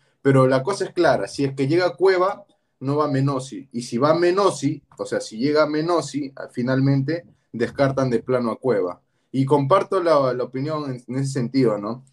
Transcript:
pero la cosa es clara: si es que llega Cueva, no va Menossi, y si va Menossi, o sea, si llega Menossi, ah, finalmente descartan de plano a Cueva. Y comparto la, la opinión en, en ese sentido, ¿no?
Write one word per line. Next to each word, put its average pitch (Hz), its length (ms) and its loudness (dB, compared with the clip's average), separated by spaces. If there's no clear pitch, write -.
pero 135 260 4
la 131 160 0
cosa 196 220 -4
es 170 80 -10
clara: 127 340 2
si - 160 -6
es 135 100 -2
que 139 140 -2
llega 175 300 0
Cueva, 190 480 2
no 135 160 -4
va 147 160 0
Menossi, 135 640 -2
y 120 80 -8
si 120 160 -6
va 147 160 4
Menossi, 175 680 0
o 101 80 -8
sea, 107 140 -4
si 110 180 -10
llega 147 300 2
Menossi, 151 720 -2
ah, - 120 -12
finalmente 135 760 0
descartan 131 580 0
de 113 140 0
plano 123 280 -2
a - 60 -6
Cueva. 90 440 -2
Y 131 140 0
comparto 165 580 2
la, 147 300 2
la 123 140 -4
opinión 143 440 -6
en, 123 160 -10
en 123 120 -8
ese 135 160 -4
sentido, 117 440 0
¿no? 107 360 -10